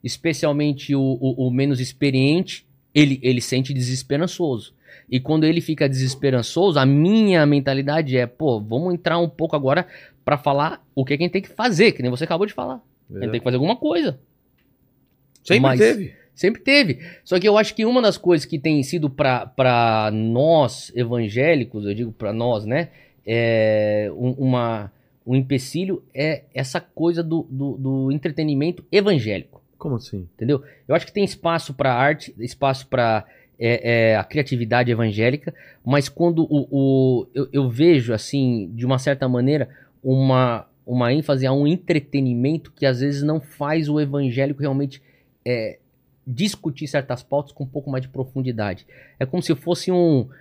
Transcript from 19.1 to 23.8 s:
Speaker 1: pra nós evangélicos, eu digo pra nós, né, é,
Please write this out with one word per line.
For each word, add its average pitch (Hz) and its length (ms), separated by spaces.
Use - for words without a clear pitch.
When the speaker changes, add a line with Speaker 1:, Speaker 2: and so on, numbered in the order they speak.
Speaker 1:
pra 117 680
nós 123 840
evangélicos, 120 920
eu 101 80
digo 113 200
pra 104 180
nós, 113 340
né, 143 260
é, 110 880